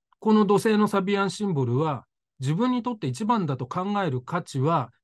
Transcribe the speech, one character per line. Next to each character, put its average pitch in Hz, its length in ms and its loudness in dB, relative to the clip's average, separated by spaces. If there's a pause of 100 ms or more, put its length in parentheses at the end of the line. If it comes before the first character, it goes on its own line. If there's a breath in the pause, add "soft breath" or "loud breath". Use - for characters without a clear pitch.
(200)
こ 220 120 2
の 214 140 6
土 202 80 4
星 214 240 4
の 208 100 4
サ 196 140 0
ビ 202 160 0
ア 196 60 2
ン 196 60 0
シ 208 140 -6
ン 196 100 -2
ボ 135 120 0
ル 120 120 0
は、 143 260 -2 (360)
自 135 140 -2
分 233 160 0
に 247 120 -2
と 247 100 -4
っ 220 60 -8
て 151 100 -4
一 127 160 -6
番 208 220 0
だ 139 100 -2
と 123 100 -8
考 196 360 -4
え 170 80 -2
る 127 120 -4
価 170 200 -6
値 - 180 -6
は、 147 300 0 (140)